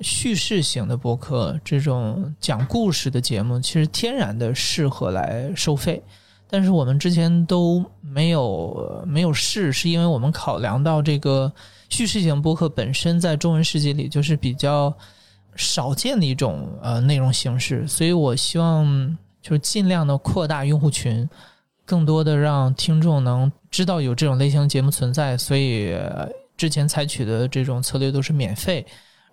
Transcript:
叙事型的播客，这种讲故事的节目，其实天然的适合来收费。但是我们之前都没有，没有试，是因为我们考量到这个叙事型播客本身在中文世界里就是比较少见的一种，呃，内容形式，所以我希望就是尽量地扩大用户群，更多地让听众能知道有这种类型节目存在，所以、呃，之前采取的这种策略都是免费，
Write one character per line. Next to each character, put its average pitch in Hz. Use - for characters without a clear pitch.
叙 -
事 185
型 127
的 120
播 120
客， 123
这 143
种 127
讲 123
故 220
事 -
的 127
节 107
目， 123
其 127
实 156
天 233
然 131
的 117
适 -
合 131
来 107
收 -
费。 151
但 196
是 190
我 170
们 131
之 180
前 170
都 175
没 151
有， 85
没 151
有 170
试， 165
是 170
因 170
为 170
我 156
们 131
考 131
量 113
到 156
这 147
个 135
叙 -
事 208
型 151
播 160
客 165
本 131
身 170
在 170
中 165
文 160
世 160
界 147
里 139
就 147
是 151
比 131
较 143
少 139
见 247
的 165
一 131
种， 85
呃， 117
内 139
容 131
形 123
式， 127
所 160
以 170
我 151
希 -
望 160
就 -
是 151
尽 196
量 175
地 139
扩 170
大 147
用 151
户 143
群， 120
更 165
多 156
地 151
让 143
听 156
众 156
能 127
知 180
道 175
有 127
这 151
种 131
类 139
型 143
节 139
目 139
存 127
在， 135
所 139
以、 113
呃， 90
之 165
前 151
采 151
取 139
的 113
这 131
种 127
策 131
略 135
都 139
是 156
免 117
费， 170